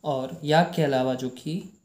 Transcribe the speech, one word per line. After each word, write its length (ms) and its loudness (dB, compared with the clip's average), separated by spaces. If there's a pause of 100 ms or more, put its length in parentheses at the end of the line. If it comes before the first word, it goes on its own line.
और 400 -4
याक 320 4
के 60 2
अलावा 320 2
जो 140 -6
कि 360 -8 (200)